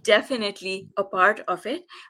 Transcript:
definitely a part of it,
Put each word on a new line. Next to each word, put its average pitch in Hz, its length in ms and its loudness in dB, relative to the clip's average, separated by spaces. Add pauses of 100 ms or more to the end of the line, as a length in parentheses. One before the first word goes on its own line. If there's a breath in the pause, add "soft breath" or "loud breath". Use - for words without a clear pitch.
definitely 202 920 -2
a 196 80 0
part 196 440 2
of 180 180 -4
it, 302 180 -8 (260 loud breath)